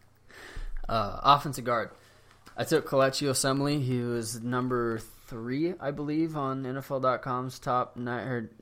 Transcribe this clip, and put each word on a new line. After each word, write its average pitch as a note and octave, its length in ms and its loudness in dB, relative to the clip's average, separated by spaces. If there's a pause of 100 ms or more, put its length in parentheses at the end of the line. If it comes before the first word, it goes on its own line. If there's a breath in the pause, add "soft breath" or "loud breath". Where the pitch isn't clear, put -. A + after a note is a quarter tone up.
(880 loud breath)
Uh, G#2+ 340 -2
offensive C#3 400 4
guard. A2+ 280 -2 (680 soft breath)
I A#2+ 80 0
took D#3 240 2
Kelechi C3+ 400 4
Osemele. C#3 520 2
He B2+ 200 0
was A#2 400 -2
number B2 580 0 (280)
three, C3 520 -2
I C#3 120 -4
believe, D3+ 460 0
on C3+ 280 -2
N B2+ 120 -4
F C3+ 120 -8
L C#3 100 0
dot B2+ 220 2
com's B2+ 380 -4
top B2 380 0
ni-, A#2+ 120 -4
or, A#2+ 400 -4 (120)